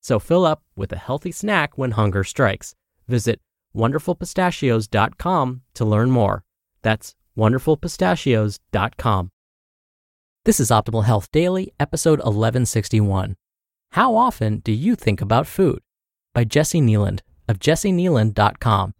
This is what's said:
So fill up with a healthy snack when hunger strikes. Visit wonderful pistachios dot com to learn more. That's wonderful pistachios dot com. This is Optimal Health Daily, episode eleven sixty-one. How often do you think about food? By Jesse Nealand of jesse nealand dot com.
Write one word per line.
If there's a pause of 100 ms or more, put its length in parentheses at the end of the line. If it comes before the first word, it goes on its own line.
So
fill
up (100)
with
a
healthy
snack
when
hunger
strikes. (320)
Visit (320)
wonderful
pistachios
dot
com (120)
to
learn
more. (400)
That's (220)
wonderful
pistachios (140)
dot
com. (1120)
This
is
Optimal
Health
Daily,
episode
eleven
sixty-one. (560)
How
often
do
you
think
about
food? (520)
By
Jesse
Nealand (280)
of
jesse
nealand
dot
com.